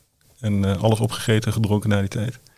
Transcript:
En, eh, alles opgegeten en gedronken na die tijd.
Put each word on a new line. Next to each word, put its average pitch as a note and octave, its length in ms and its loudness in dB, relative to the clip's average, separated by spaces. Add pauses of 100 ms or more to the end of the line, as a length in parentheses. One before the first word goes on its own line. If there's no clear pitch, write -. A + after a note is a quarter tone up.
(400)
En, G2+ 260 0
eh, G2 180 0
alles A2 160 4
opgegeten G#2+ 480 0
en G#2 60 -2
gedronken G#2 360 0
na G2+ 100 2
die G2 100 -2
tijd. A2+ 300 -6 (180)